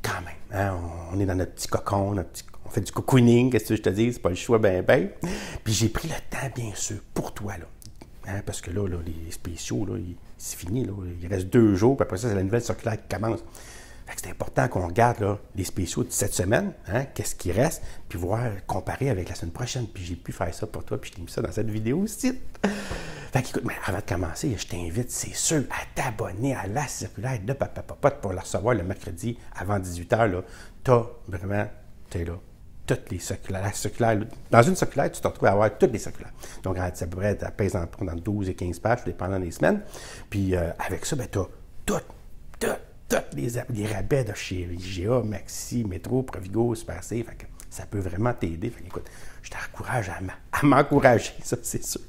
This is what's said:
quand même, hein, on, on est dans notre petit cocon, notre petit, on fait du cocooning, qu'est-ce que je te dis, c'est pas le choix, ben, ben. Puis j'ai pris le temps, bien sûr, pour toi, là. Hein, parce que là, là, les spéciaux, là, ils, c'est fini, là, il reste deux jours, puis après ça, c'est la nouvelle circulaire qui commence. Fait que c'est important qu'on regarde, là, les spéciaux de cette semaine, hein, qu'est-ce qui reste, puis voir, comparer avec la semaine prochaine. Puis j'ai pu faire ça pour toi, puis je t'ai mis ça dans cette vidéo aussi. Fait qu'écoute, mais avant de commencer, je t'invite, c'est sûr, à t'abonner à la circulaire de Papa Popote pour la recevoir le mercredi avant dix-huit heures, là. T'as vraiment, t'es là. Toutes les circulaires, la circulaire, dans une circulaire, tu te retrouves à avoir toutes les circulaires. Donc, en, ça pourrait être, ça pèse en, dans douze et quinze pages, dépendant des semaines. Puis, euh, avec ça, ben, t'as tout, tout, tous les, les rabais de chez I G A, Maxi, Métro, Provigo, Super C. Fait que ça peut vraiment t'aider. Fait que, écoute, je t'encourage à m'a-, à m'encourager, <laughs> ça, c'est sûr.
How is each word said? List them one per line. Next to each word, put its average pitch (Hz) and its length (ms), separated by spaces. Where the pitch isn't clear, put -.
quand 95 180
même, - 140
hein, 98 260
on, 98 40
on 101 40
est 98 60
dans 92 80
notre 92 180
petit - 140
cocon, 101 480
notre 90 160
petit, - 140
on - 60
fait 113 100
du 95 120
cocooning, 120 580
qu'est-ce 113 200
que 110 60
je 101 60
te 107 80
dis, 113 220
c'est - 100
pas - 60
le 92 80
choix, 113 220
ben, 92 240
ben. 160 280
Puis 113 100
j'ai 113 140
pris - 200
le 156 60
temps, - 400
bien 113 200
sûr, 104 240
pour - 220
toi, 98 240
là. 85 80
Hein, 98 180
parce 101 140
que - 100
là, 98 160
là, 87 180
les 82 260
spéciaux, 104 540
là, 98 140
ils, 90 180
c'est - 180
fini, 113 280
là, 98 80
il 87 60
reste 95 220
deux 110 260
jours, 117 220
puis 104 80
après - 120
ça, 117 120
c'est 104 60
la 95 80
nouvelle 104 200
circulaire 107 340
qui - 180
commence. 107 260
Fait - 80
que - 80
c'est - 80
important - 380
qu'on 92 180
regarde, 113 340
là, 101 180
les 92 100
spéciaux - 400
de - 60
cette - 240
semaine, 143 380
hein, 123 160
qu'est-ce - 200
qui - 180
reste, 123 300
puis - 100
voir, 107 300
comparer 104 440
avec 92 180
la 87 60
semaine 87 180
prochaine. 123 340
Puis 95 180
j'ai 87 120
pu - 160
faire 87 200
ça - 140
pour - 180
toi, - 160
puis - 100
je - 60
t'ai 87 60
mis 82 60
ça - 140
dans 85 100
cette 107 180
vidéo 110 280
aussi. 226 340
Fait 127 100
qu'écoute, - 220
mais 104 100
avant 95 120
de 104 40
commencer, 92 560
je - 80
t'invite, 87 460
c'est - 220
sûr, - 360
à - 140
t'abonner 117 640
à 92 100
la 127 220
circulaire 113 520
de 104 120
Papa - 300
Popote - 380
pour 95 120
la 92 80
recevoir 104 340
le 104 80
mercredi 98 560
avant 101 240
dix-huit 87 340
heures, 113 140
là. 90 160
T'as 120 240
vraiment, 98 380
t'es 87 160
là. 85 100
Toutes - 260
les 90 80
circulaires, 95 420
la 98 100
circulaire, 113 460
dans 117 120
une 185 120
circulaire, 151 380
tu - 80
te - 80
retrouves - 180
à 101 60
avoir 104 260
toutes 135 140
les 101 80
circulaires. - 320
Donc, 92 120
en, 90 160
ça - 140
pourrait 92 220
être, 95 140
ça 87 100
pèse 98 240
en, 87 100
dans 85 120
douze 101 320
et 92 60
quinze 87 260
pages, 117 240
dépendant 95 340
des 87 140
semaines. 208 280
Puis, 95 280
euh, 85 160
avec - 220
ça, - 80
ben, 120 160
t'as 95 160
tout, 202 80
tout, - 80
tous - 280
les, 135 140
les 104 140
rabais 110 380
de 104 100
chez 90 380
I 90 80
G 92 260
A, 120 160
Maxi, 110 600
Métro, 117 400
Provigo, 107 500
Super 85 300
C. 117 180
Fait - 140
que - 80
ça - 180
peut 101 140
vraiment 92 320
t'aider. 90 380
Fait - 100
que, - 80
écoute, - 200
je - 80
t'encourage - 580
à 85 120
m'a-, 92 120
à - 160
m'encourager, 131 720
<laughs> - 80
ça, - 180
c'est - 220
sûr. - 240